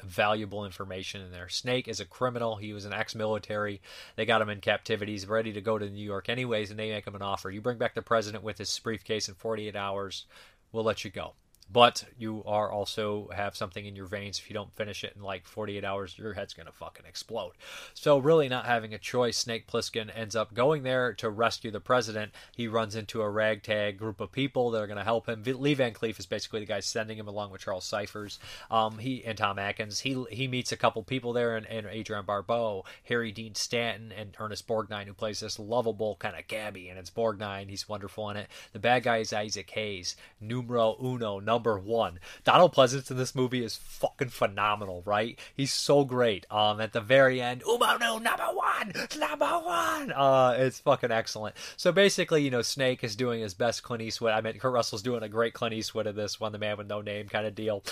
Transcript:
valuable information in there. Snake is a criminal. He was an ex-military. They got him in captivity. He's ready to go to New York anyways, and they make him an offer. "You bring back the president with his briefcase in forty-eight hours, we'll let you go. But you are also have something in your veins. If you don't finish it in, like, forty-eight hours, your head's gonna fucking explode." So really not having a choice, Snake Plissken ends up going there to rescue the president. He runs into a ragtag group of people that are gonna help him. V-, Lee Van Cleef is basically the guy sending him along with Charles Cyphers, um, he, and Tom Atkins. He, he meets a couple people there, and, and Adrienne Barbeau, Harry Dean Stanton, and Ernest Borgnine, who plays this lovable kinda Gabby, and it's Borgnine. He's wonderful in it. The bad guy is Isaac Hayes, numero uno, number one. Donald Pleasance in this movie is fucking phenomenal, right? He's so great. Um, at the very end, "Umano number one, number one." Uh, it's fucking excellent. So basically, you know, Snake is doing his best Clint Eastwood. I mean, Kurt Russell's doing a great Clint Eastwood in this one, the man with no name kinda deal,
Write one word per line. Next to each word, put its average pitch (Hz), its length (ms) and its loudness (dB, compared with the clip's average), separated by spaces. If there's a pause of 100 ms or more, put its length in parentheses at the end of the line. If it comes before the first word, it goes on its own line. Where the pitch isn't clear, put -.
valuable 104 640 0
information 95 560 -10
in 92 100 -14
there. 90 160 -12
Snake 123 400 -2
is 107 120 -6
a 101 60 -6
criminal. 117 500 -2
He 104 180 -10
was 101 120 -10
an 101 80 -8
ex-military. 104 920 -2 (320)
They 113 100 0
got 113 160 6
him 104 80 2
in 104 120 -4
captivity. 104 500 0
He's 98 160 -8
ready 110 260 0
to 104 80 -6
go 110 160 0
to 104 100 -4
New 101 160 -10
York 98 240 -6
anyways, 117 440 -2
and 107 80 -10
they 107 100 -4
make 104 160 -6
him 101 80 -10
an 98 80 -8
offer. 98 300 -4
"You 104 100 -8
bring 120 160 -2
back 117 160 0
the 113 80 -4
president 107 420 0
with 107 140 -8
his - 220 -4
briefcase 110 500 -4
in 98 60 -14
forty-eight 107 400 -4
hours, 98 500 -6 (460)
we'll 113 140 -2
let 110 200 0
you 104 60 -10
go. 80 240 -10 (380)
But 120 300 10 (140)
you 110 280 -6
are 104 240 2
also 104 640 -2
have 101 220 -4
something 104 300 -8
in 101 100 -12
your 98 100 -12
veins. 101 340 -8
If - 100 -16
you 101 40 -12
don't 104 220 -8
finish 104 300 -6
it 98 100 -10
in, 101 60 -18
like, 95 260 -8
forty-eight 101 380 -6
hours, 98 320 -4
your 104 160 -8
head's 98 200 -8
gonna 82 200 -18
fucking - 320 -16
explode." 95 480 -8 (400)
So 147 240 6
really 147 320 6
not 123 160 -2
having 113 280 0
a 107 60 -10
choice, 120 380 2
Snake 113 300 -4
Plissken 113 460 -2
ends 110 220 -6
up 107 180 0
going 135 300 4
there 127 300 2
to 113 160 -2
rescue 110 420 0
the 101 80 -6
president. 110 540 0 (200)
He 117 140 -4
runs 110 300 0
into 110 240 -4
a 104 80 2
ragtag 107 680 2
group 110 220 -6
of 101 140 -8
people 131 380 0
that 110 100 0
are 104 60 -4
gonna 101 180 -6
help 117 240 2
him. 113 140 -4
V-, 127 100 -2
Lee 139 200 2
Van 127 200 2
Cleef 110 260 -4
is 101 60 -10
basically 107 340 -4
the 107 60 -6
guy 101 160 -2
sending 110 360 -4
him 104 120 -10
along 104 220 -6
with 95 100 -14
Charles 95 240 -4
Cyphers, 104 520 -6 (320)
um, 110 280 2
he, 123 260 -6
and 113 140 -4
Tom 101 200 0
Atkins. 101 440 -4
He, 135 280 -2
he 127 200 -4
meets 123 240 -2
a 117 40 -6
couple 117 260 2
people 123 280 -4
there, 120 240 0
and, 110 120 -4
and 110 200 -6
Adrienne 104 380 -6
Barbeau, 104 580 0 (220)
Harry 117 260 0
Dean 113 240 -10
Stanton, 113 560 -2
and 101 280 -12
Ernest 107 280 -8
Borgnine, 107 380 -2
who 101 80 -12
plays 107 260 -4
this 107 180 -6
lovable 110 600 0
kinda 92 280 -6
Gabby, 101 440 -8
and 92 100 -12
it's 90 100 -14
Borgnine. 101 600 -2
He's 98 180 -10
wonderful 104 420 -6
in 101 60 -6
it. 104 140 -8 (240)
The 110 60 -10
bad 117 240 6
guy 117 160 4
is 110 120 -2
Isaac 107 380 -4
Hayes, 101 480 -6 (240)
numero 117 600 2
uno, 117 380 -2
number 113 220 2
one. 104 580 2 (240)
Donald 151 300 10
Pleasance 131 380 6
in 127 60 -2
this 127 180 -2
movie 123 280 2
is 110 120 -6
fucking - 540 -4
phenomenal, 104 760 0
right? 104 320 2 (180)
He's 135 160 0
so 143 320 6
great. 123 480 2
Um, 107 300 4
at 107 100 -4
the 117 100 0
very 127 380 8
end, 123 220 -2
"Umano 233 580 2
number 226 260 0
one, - 480 -2 (260)
number 302 260 0
one." 320 680 0
Uh, 131 460 6
it's 131 220 2
fucking 127 320 2
excellent. 110 440 -2 (220)
So 180 140 4
basically, 175 500 6
you 139 80 2
know, 123 140 2
Snake 131 400 0
is 107 120 -4
doing 117 260 0
his 104 120 -6
best 113 300 0
Clint 117 180 -6
Eastwood. 113 320 0
I 110 80 4
mean, 110 160 -4
Kurt 127 160 0
Russell's 113 300 0
doing 120 180 0
a 107 80 -6
great 113 240 2
Clint 113 220 -2
Eastwood 110 320 -2
in 101 80 -4
this 104 240 -4
one, 110 120 -2
the 107 60 -8
man 104 200 -2
with 101 100 -10
no 104 140 -4
name 104 280 -6
kinda 107 220 -2
deal, 104 400 -2